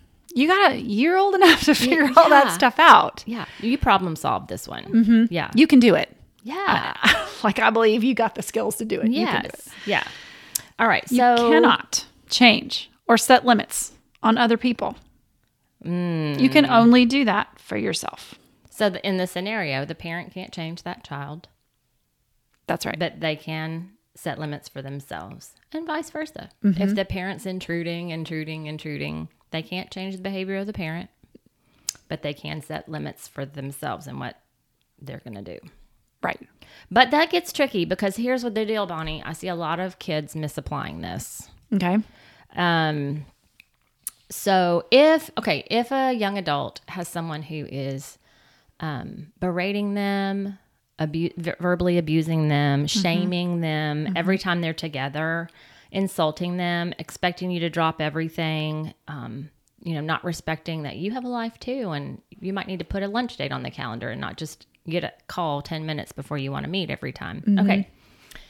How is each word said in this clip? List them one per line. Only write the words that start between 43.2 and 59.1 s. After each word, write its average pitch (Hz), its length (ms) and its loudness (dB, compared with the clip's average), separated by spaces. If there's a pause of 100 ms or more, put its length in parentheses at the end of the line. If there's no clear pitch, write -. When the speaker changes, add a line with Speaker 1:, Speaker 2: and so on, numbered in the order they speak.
Speaker 2:
so 180 640 2
if, 311 460 6
okay, 180 340 -2
if 233 200 -2
a 262 220 0
young 202 240 -2
adult 147 520 -4
has 175 180 -10
someone 165 340 -8
who 151 280 -10
is, 135 480 -10 (600)
um, 151 600 -10
berating 202 540 -4
them, 196 640 -4 (420)
abu-, 160 380 -2
ver-, 170 220 -6
verbally 180 380 0
abusing 160 520 2
them, 143 360 2
Speaker 1:
Mm-hmm. 196 160 0
Speaker 2:
shaming 175 600 0
them 156 440 -2
Speaker 1:
Mm-hmm. 185 120 -2
Speaker 2:
every 175 200 2
time 175 240 -2
they're 165 120 -2
together, 160 760 -4 (420)
insulting 180 640 -2
them, 175 420 -2
expecting 180 520 -4
you 175 100 -2
to 170 80 -2
drop 160 300 0
everything, 156 920 -4 (140)
um, 135 420 -12 (340)